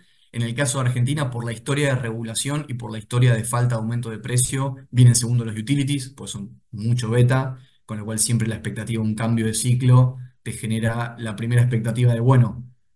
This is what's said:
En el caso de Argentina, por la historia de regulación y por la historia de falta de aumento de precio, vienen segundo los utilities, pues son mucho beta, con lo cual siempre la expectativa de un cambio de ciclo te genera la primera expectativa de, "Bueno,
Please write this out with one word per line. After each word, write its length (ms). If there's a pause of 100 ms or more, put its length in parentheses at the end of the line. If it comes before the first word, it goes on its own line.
(320)
En 120
el 100
caso 260
de 80
Argentina, 440
por 120
la 100
historia 420
de 60
regulación 680
y 80
por 160
la 80
historia 340
de 100
falta 320
de 60
aumento 300
de 80
precio, 560 (160)
vienen 240
segundo 280
los 140
utilities, 520
pues 220
son 300 (100)
mucho 380
beta, 480 (280)
con 120
lo 80
cual 140
siempre 280
la 80
expectativa 460
de 80
un 60
cambio 320
de 80
ciclo 600 (260)
te 80
genera 680
la 180
primera 280
expectativa 500
de, 60
"Bueno, 440 (320)